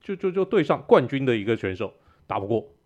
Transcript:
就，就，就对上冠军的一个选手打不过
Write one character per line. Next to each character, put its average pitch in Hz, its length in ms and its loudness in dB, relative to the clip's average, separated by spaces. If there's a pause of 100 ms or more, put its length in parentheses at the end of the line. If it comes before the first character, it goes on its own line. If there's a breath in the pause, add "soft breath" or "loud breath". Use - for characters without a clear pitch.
就， 196 160 -10
就， 185 140 -4
就 190 140 -2
对 185 200 2
上 147 220 0
冠 160 200 6
军 139 200 -4
的 120 100 2
一 101 80 -4
个 113 120 0
选 95 200 -4
手 101 160 -8 (340 soft breath)
打 101 140 -4
不 98 60 -8
过 110 280 -4 (120)